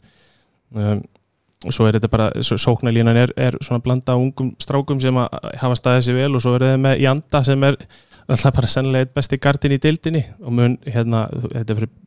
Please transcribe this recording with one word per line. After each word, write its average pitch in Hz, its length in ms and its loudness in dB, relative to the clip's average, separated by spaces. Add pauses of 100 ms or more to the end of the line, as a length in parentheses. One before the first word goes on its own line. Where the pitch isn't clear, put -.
(720)
Um, 104 300 -2 (600)
svo - 260 0
er 110 100 4
þetta 110 140 0
bara, 110 260 2
svo - 200 -2
sóknarlínan 117 600 2
er, 123 160 2
er 127 240 -2
svona 120 240 -4
blanda 127 320 -2
af 123 80 2
ungum 131 320 -4
strákum 139 480 -2
sem 127 160 2
að - 160 -4 (240)
hafa 123 160 0
staðið 123 320 2
sig 123 80 0
vel 139 160 0
og 123 120 0
svo 123 120 2
eru 131 160 2
þeir 131 80 2
með 135 240 2
Janda 139 400 0
sem 135 240 2
er 143 100 2
náttúrulega - 800 -4
bara 123 160 0
sennilega 131 340 0
einn - 140 -10
besti 131 200 -2
gardinn 143 360 0
í 131 80 -4
deildinni 160 400 0 (140)
og 123 180 -6
mun, 120 320 2
hérna, 117 380 0 (180)
þetta 113 320 -4
er 107 60 -2
fyrir 113 120 -4 (140)